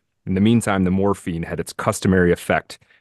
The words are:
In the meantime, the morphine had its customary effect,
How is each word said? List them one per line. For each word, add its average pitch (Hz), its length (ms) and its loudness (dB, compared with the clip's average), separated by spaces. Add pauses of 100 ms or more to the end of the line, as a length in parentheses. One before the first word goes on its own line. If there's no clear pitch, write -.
(260)
In 95 80 -4
the 95 80 0
meantime, 107 440 2
the 90 60 0
morphine 95 520 -2
had 82 160 -8
its - 140 -10
customary 92 580 2
effect, - 480 -2 (220)